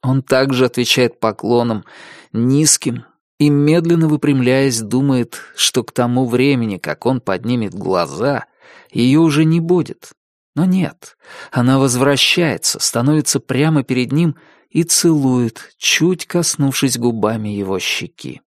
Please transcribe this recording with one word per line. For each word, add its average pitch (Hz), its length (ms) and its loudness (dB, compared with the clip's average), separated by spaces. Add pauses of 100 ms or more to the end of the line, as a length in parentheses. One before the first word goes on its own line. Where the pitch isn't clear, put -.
Он 131 200 0
также 131 420 2
отвечает 123 560 0
поклоном, 113 640 0 (480)
низким, 127 720 0 (340)
и, 147 120 4
медленно 160 580 2
выпрямляясь, 135 720 2
думает, 123 600 -2 (140)
что - 300 -2
к - 80 -16
тому 123 340 0
времени, 120 520 0
как - 280 -8
он 127 140 0
поднимет 107 540 -4
глаза, 92 720 -4 (440)
её 131 320 2
уже 156 220 2
не 165 160 2
будет. 165 520 -4 (420)
Но 156 100 0
нет, - 520 -2 (360)
она 127 260 2
возвращается, 135 1000 0
становится 143 580 0
прямо 139 460 0
перед 127 280 -2
ним 156 240 0 (340)
и 165 120 0
целует, 131 920 0
чуть - 500 0
коснувшись 139 720 -2
губами 113 500 -2
его 98 300 -4
щеки. - 720 -8